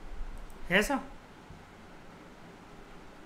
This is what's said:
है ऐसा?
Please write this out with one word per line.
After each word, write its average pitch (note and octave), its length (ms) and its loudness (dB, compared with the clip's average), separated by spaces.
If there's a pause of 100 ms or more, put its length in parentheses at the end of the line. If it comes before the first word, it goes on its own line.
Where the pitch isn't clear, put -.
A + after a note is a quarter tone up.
(680)
है F3+ 100 12
ऐसा? A3 240 8 (2250)